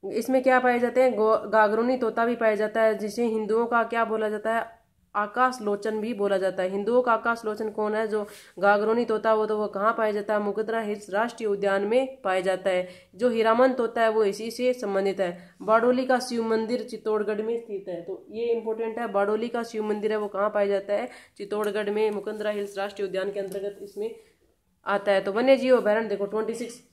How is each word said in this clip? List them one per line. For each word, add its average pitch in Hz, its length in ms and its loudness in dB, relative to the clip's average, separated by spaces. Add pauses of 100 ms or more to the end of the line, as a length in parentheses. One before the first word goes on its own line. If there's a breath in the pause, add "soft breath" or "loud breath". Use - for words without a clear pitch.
(120)
इसमें 262 300 0
क्या 254 180 4
पाए 247 180 2
जाते 240 240 2
हैं, 254 140 4
गो-, 214 360 2
गागरोनी 220 440 4
तोता 233 300 0
भी 240 100 0
पाया 226 180 2
जाता 214 280 0
है, 220 160 2
जिसे 214 260 -4
हिंदुओं 220 420 0
का 233 160 2
क्या 226 220 0
बोला 214 240 -2
जाता 214 260 -2
है, 226 220 -6 (400)
आकाश 247 460 0
लोचन 208 380 -2
भी 226 140 -4
बोला 202 240 2
जाता 185 240 -2
है। 185 60 0
हिंदुओं 202 340 2
का 247 100 2
आकाश 226 320 0
लोचन 214 260 -4
कौन 214 240 -2
है, 220 140 0
जो 208 180 -2 (320 loud breath)
गागरोनी 214 460 4
तोता, 220 300 2
वो 214 120 2
तो 214 120 -2
वो 214 80 -2
कहाँ 208 320 0
पाया 220 140 2
जाता 208 220 -2
है, 208 60 2
मुकुंदरा 214 400 -2
हिल्स 208 300 -6
राष्ट्रीय 220 380 -2
उद्यान 196 340 2
में 254 400 0
पाया 190 180 0
जाता 185 300 0
है। 180 180 0 (260 loud breath)
जो 220 140 0
हीरामन 226 440 4
तोता 233 300 0
है 226 60 4
वो 220 160 4
इसी 208 260 -2
से 247 220 0
संबंधित 196 480 0
है। 180 180 -2 (240 loud breath)
बारडोली 240 420 4
का 254 140 4
शिव 233 240 -4
मंदिर 226 400 0
चित्तौड़गढ़ 214 600 -2
में 233 180 -2
स्थित 202 280 -10
है, 170 140 -8
तो 185 280 -12
ये 226 140 -6
इंपॉर्टेंट 226 540 -2
है। 233 100 -4
बारडोली 208 400 0
का 233 140 -4
शिव 220 200 -6
मंदिर 214 300 -2
है 214 60 0
वो 208 100 -4
कहाँ 202 220 0
पाया 208 160 2
जाता 202 280 0
है, 233 140 -2 (300 loud breath)
चित्तौड़गढ़ 208 520 -2
में, 214 200 2
मुकुंदरा 208 400 -4
हिल्स 202 280 -6
राष्ट्रीय 202 300 -4
उद्यान 190 240 -4
के 202 80 -4
अंतर्गत 196 420 -6
इसमें 208 320 -8 (720 loud breath)
आता 202 260 0
है। 190 80 4
तो 196 120 -4
वन्य 254 240 6
जीव 247 200 4
अभयारण्य 214 320 2
देखो 202 180 -4
ट्वेंटी 220 280 -4
सिक्स - 280 -10 (100)